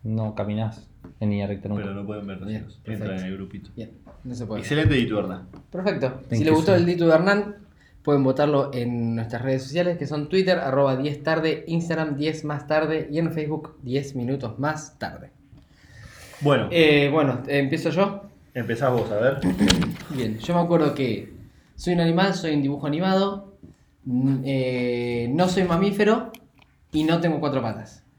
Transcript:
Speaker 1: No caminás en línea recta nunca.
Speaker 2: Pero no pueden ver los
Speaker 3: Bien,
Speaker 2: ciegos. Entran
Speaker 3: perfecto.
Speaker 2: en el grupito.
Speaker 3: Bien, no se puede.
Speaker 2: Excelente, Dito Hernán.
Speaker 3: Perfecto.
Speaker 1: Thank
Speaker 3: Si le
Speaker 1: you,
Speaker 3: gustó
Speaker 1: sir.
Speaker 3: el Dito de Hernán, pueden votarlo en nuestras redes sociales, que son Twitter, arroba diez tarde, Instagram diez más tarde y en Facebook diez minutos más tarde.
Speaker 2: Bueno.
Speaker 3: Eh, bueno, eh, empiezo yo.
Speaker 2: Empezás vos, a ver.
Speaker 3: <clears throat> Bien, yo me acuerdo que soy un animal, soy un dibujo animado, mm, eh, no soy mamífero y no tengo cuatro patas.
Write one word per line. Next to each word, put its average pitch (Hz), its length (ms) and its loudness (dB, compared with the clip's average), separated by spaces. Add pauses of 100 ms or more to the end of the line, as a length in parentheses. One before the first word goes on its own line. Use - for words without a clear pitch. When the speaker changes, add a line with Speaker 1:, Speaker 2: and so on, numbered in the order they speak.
Speaker 1:
No 110 320 -4
caminás 107 540 -4 (320)
en 107 80 2
línea 101 180 -2
recta 98 220 -8
nunca. 104 140 -4
Speaker 2:
Pero 98 120 -6
no 101 100 -10
pueden 104 220 -10
ver 95 120 -10
los 95 100 -10
Speaker 3:
Bien, 107 120 -6
Speaker 2:
ciegos. - 220 -16
Entran 110 160 -8
Speaker 3:
perfecto. 95 260 -6
Speaker 2:
en 95 60 -8
el 95 60 -8
grupito. 98 360 -14
Speaker 3:
Bien, 113 180 -14 (340)
no 123 100 -10
se 113 100 -8
puede. 104 140 -6
Speaker 2:
Excelente, 151 360 2
Dito 110 240 0
Hernán. 92 280 -6 (240)
Speaker 3:
Perfecto. 170 400 -2 (160)
Speaker 1:
Thank - 60 -4
Speaker 3:
Si 117 100 2
le 156 60 4
Speaker 1:
you, 156 80 8
Speaker 3:
gustó 165 160 4
Speaker 1:
sir. 175 80 6
Speaker 3:
el 170 40 4
Dito 170 220 2
de 160 80 8
Hernán, 202 400 2 (480)
pueden 143 220 4
votarlo 139 480 2
en 120 420 -2
nuestras 113 280 -4
redes 131 200 0
sociales, 170 340 -2
que 143 100 -6
son 147 200 -4
Twitter, 185 320 2
arroba 135 380 2
diez 143 260 -4
tarde, 160 440 0
Instagram 160 500 -2
diez 156 260 -2
más 147 240 -6
tarde 156 420 0
y 147 100 -4
en 165 120 0
Facebook 156 500 -6
diez 135 320 -4
minutos 123 460 -4
más 151 400 -6
tarde. - 300 -10 (1120)
Speaker 2:
Bueno. 143 300 4
Speaker 3:
Eh, 151 420 6
bueno, 135 340 2
eh, 139 120 2
empiezo 151 320 0
yo. 196 320 0 (300)
Speaker 2:
Empezás 117 380 -2
vos, 113 180 0
a 104 60 -2
ver. 127 240 2 (360)
Speaker 3:
<clears throat> - 340 -4
Bien, 110 280 -4
yo - 160 -4
me 170 60 4
acuerdo 165 340 4
que 117 380 -4 (440)
soy - 180 -2
un 170 80 2
animal, 175 320 2
soy 156 220 -2
un 143 60 2
dibujo 143 260 -2
animado, 190 680 0 (500)
mm, 131 400 0
eh, 123 920 -2
no 180 140 2
soy 185 160 0
mamífero 202 680 0 (600)
y 156 140 0
no 165 160 2
tengo 156 180 0
cuatro 135 220 -2
patas. 110 420 -8 (160)